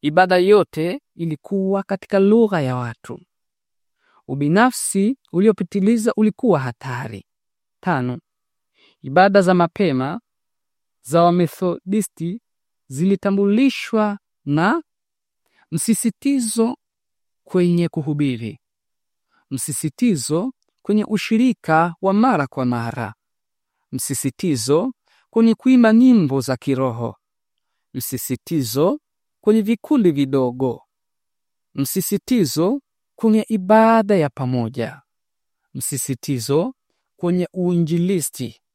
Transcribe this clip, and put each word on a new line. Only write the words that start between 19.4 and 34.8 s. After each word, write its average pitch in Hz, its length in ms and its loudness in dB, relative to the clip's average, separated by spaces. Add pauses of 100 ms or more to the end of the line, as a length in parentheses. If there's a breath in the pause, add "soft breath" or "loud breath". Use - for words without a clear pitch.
msisitizo 160 1000 -2 (300)
kwenye 214 220 0
ushirika 196 960 0
wa 190 120 0
mara 202 340 2
kwa 131 180 -6
mara, 117 500 -4 (800)
msisitizo 143 1000 -2 (380)
kwenye 226 240 4
kuimba 240 380 4
nyimbo 214 480 4
za 127 160 -4
kiroho, 120 600 -4 (760)
msisitizo 135 1080 -4 (400)
kwenye 220 220 2
vikundi 220 500 0
vidogo, 131 720 -2 (920)
msisitizo 190 1080 -2 (360)
kwenye 220 320 2
ibada 214 680 4
ya 151 140 2
pamoja, 123 720 -6 (720)